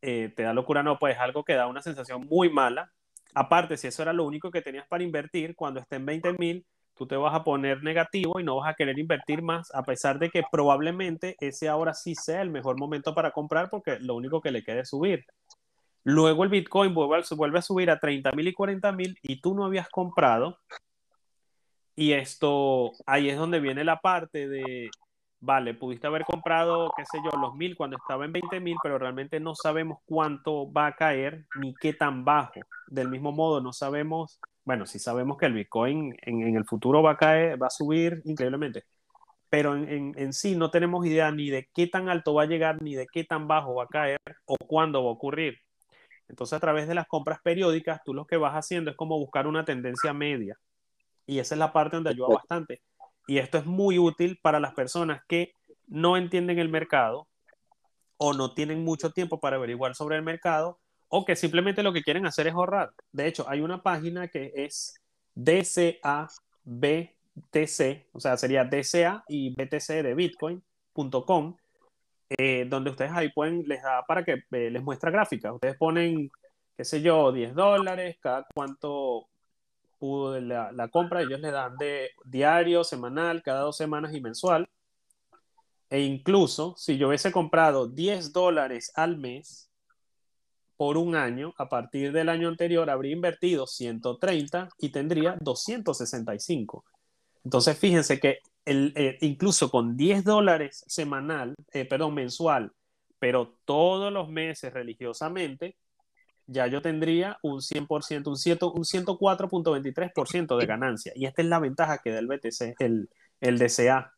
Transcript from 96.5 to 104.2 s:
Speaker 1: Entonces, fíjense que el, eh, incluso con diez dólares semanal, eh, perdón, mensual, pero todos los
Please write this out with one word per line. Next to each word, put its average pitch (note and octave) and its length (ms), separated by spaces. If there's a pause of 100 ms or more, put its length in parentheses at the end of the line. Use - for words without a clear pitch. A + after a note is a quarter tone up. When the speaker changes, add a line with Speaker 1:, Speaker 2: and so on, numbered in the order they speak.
Speaker 1:
Entonces, C3 360
fíjense E3 400
que C3+ 180 (280)
el, C#3+ 300
eh, C3+ 260
incluso D3+ 500
con A#2+ 260
diez F#3+ 260
dólares F#3 640
semanal, C#3+ 720 (180)
eh, C3+ 120
perdón, D3+ 280
mensual, C3+ 580 (460)
pero B2 480
todos F#3 480
los F3+ 160